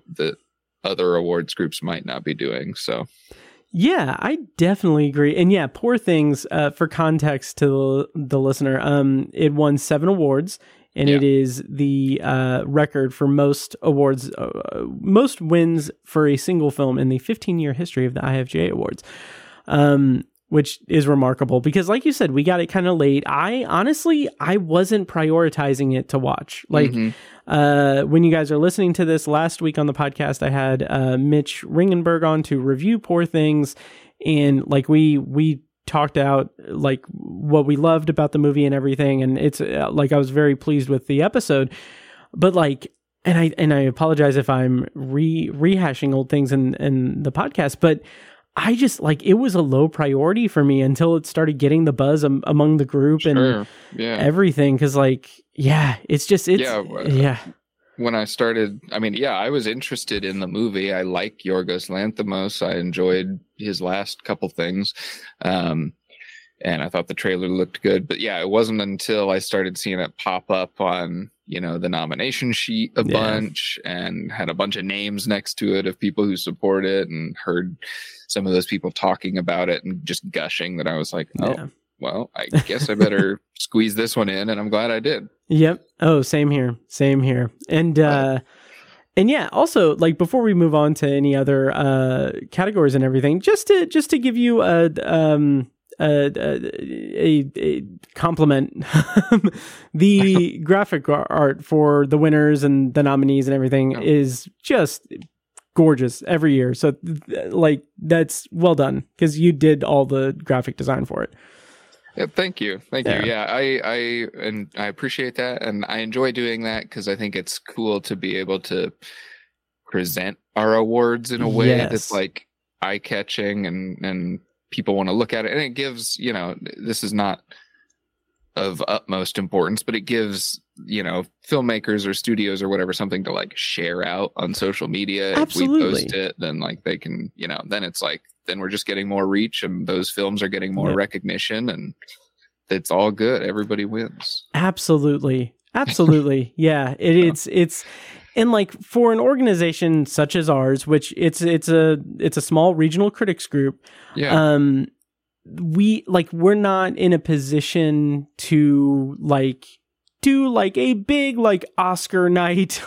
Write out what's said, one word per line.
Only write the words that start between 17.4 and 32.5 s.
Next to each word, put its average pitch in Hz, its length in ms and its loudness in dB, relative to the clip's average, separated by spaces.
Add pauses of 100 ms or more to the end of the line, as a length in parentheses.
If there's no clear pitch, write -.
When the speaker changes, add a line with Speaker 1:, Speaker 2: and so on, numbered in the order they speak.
Speaker 2:
history 131 320 -4
of 123 80 -2
the - 100 -6
I 135 140 -2
F 127 100 -4
J 160 220 -2
A - 20 -4
Awards. - 320 -6 (640)
Um, 143 560 4 (260)
which 147 380 0
is 156 200 2
remarkable 131 520 2
because, 165 300 0
like 240 160 0
you 311 60 2
said, 202 200 0
we 139 120 2
got 180 180 2
it 170 60 -4
kinda 180 260 0
late. 143 320 2
I, 202 400 -2
honestly, 294 640 0 (100)
I 180 180 0
wasn't 190 500 0
prioritizing 147 880 0
it 131 120 -6
to 139 100 -2
watch. - 500 -6
Like, 147 220 2
Speaker 1:
Mm-hmm. 113 180 -2 (380)
Speaker 2:
uh, 143 560 4
when 156 200 4
you 170 80 6
guys 156 200 2
are 151 60 2
listening 180 360 2
to 175 120 0
this, 160 220 0
last 156 340 0
week 156 160 -2
on 151 100 2
the 143 60 0
podcast, 143 500 -4
I 143 80 0
had, 135 380 0
uh, 131 280 0
Mitch 147 460 0
Ringenberg 170 640 2
on 156 160 2
to 143 160 -2